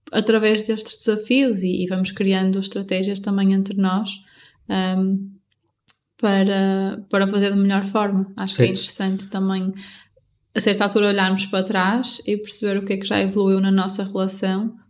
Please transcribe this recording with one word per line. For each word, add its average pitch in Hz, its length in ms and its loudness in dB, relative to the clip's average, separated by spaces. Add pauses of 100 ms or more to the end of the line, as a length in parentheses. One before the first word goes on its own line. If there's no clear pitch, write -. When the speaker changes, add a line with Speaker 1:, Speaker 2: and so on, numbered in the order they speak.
(100)
Speaker 1:
através 214 540 2
destes - 400 -6
desafios 220 580 2
e, 185 200 0
e 180 40 -2
vamos 185 240 -2
criando 190 480 2
estratégias 196 640 -2
também 196 320 2
entre 196 240 0
nós, 190 320 0 (880)
hum, 190 340 0 (880)
para, 196 920 2
para 196 160 2
fazer 202 240 2
da 202 60 0
melhor 196 280 2
forma. 196 500 0
Acho 190 220 -6
que 131 60 4
é 117 40 6
Speaker 2:
Certo. 98 120 0
Speaker 1:
interessante 190 500 -4
também, 190 460 -2 (800)
a - 60 -2
certa 208 240 2
altura, 208 240 2
olharmos 196 360 2
para 190 200 -2
trás 202 640 0
e 208 120 0
perceber 208 400 -4
o 196 80 -6
que 196 80 -2
é - 20 -2
que 196 100 -6
já 208 140 0
evoluiu 196 400 2
na 196 100 2
nossa 190 340 0
relação 190 720 -4 (160)